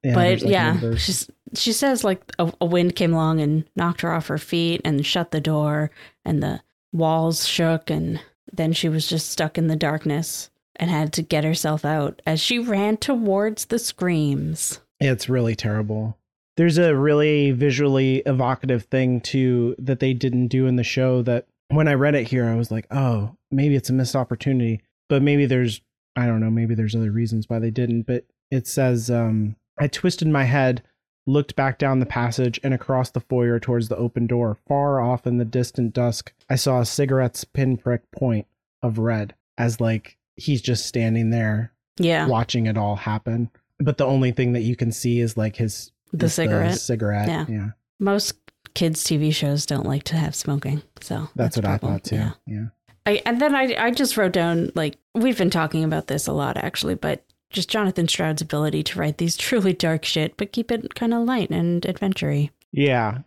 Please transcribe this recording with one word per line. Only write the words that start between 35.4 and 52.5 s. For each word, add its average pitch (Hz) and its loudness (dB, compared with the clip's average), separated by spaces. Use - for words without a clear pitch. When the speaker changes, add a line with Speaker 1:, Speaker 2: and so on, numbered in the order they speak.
Speaker 1:
distant 120 -2
dusk, 120 -2
I 131 2
saw 127 2
a 120 2
cigarette's 131 0
pinprick 127 -2
point 113 0
of 113 -2
red," 110 -2
as, 117 0
like, 113 -2
he's 139 0
just 120 -2
standing 113 0
there 113 0
Speaker 2:
Yeah. 165 2
Speaker 1:
watching 117 0
it 107 0
all 104 0
happen. 113 -4
But 143 0
the 143 0
only 131 2
thing 123 0
that 120 0
you 117 0
can 117 0
see 120 0
is, 113 -2
like, 107 -2
his, - -6
Speaker 2:
The 170 0
Speaker 1:
is 160 0
the 165 0
Speaker 2:
cigarette. 160 2
Speaker 1:
cigarette. 104 -2
Speaker 2:
Yeah. 160 -4
Speaker 1:
Yeah. 107 -6
Speaker 2:
Most 202 -2
kids' 165 0
T 165 0
V 156 2
shows 147 0
don't - -2
like 139 -2
to 165 -2
have 156 -2
smoking. 143 -2
So - -8
Speaker 1:
That's 113 0
Speaker 2:
that's - -
a 117 0
Speaker 1:
what 104 -2
I 98 0
Speaker 2:
problem. - -2
Speaker 1:
thought - -20
too. 107 -4
Speaker 2:
Yeah. 107 0
Speaker 1:
Yeah. 107 -8